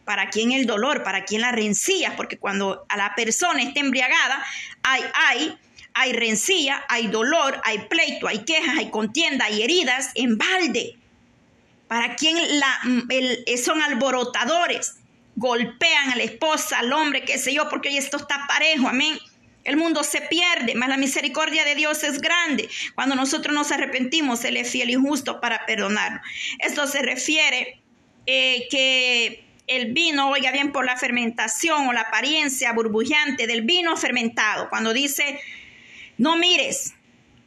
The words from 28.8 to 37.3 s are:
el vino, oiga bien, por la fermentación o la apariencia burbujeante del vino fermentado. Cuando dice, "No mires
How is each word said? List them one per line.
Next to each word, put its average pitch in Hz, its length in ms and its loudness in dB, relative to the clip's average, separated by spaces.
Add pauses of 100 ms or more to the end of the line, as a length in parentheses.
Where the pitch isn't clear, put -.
el 247 240 -2
vino, 294 380 2
oiga 262 240 0
bien, 277 180 0
por 262 140 -2
la 254 100 0
fermentación 247 920 0
o - 20 0
la 240 100 0
apariencia 254 720 0
burbujeante 233 760 0
del 233 160 -2
vino 339 340 2
fermentado. 233 720 0
Cuando 220 240 0
dice, 277 480 -2 (760)
"No 311 200 4
mires 339 560 2 (540)